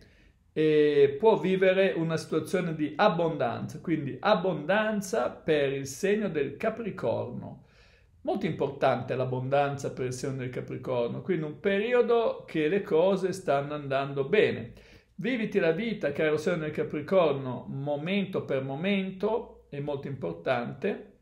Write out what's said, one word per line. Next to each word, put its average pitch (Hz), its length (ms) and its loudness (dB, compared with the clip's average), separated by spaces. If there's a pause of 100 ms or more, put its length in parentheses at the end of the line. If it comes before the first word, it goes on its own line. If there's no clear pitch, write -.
(520)
e 151 680 6
può 220 200 6
vivere 185 580 4
una 165 220 0
situazione 165 580 -2
di 147 220 -2
abbondanza, 160 840 0
quindi 143 400 -4
abbondanza 202 1080 0
per 143 420 0
il 139 160 -4
segno 202 420 -2
del 147 280 -4
Capricorno. 135 1040 -4 (580)
Molto 269 240 -2
importante 135 680 0
l'abbondanza 131 800 -2
per 127 140 -6
il 127 60 -6
segno 131 240 -6
del 127 120 -6
Capricorno, 127 720 -4
quindi 165 240 -2
un 151 160 -10
periodo 226 840 2
che 156 220 0
le 196 140 2
cose 180 500 2
stanno 147 420 0
andando 139 520 -2
bene. 127 480 2 (420)
Viviti 214 440 -2
la 165 120 4
vita, 208 400 -2
caro 156 260 2
segno 175 200 0
del 156 140 -4
Capricorno, 143 960 0
momento 147 760 -4
per 135 200 -2
momento, 190 1040 -4
è 143 100 -10
molto 143 280 -4
importante. 139 1160 -4